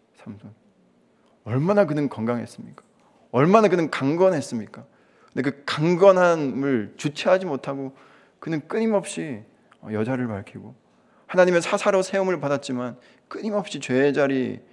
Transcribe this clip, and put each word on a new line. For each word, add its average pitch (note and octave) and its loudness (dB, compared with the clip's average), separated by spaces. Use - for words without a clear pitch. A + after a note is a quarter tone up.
삼손. G#2+ -18
얼마나 E3+ 2
그는 D3 0
건강했습니까? A2+ -6
얼마나 F#3 6
그는 E3 0
강건했습니까? D3 -2
근데 C3+ -2
그 - -10
강건함을 D#3 2
주체하지 F#3 -2
못하고 C#3 -8
그는 D#3+ -8
끊임없이 F3 -4
여자를 A#2+ -4
밝히고, G2+ -12
하나님의 F3+ 4
사사로 G3 2
세움을 F#3 -2
받았지만 C3 -4
끊임없이 G3+ -6
죄의 C3 2
자리에 C3 -2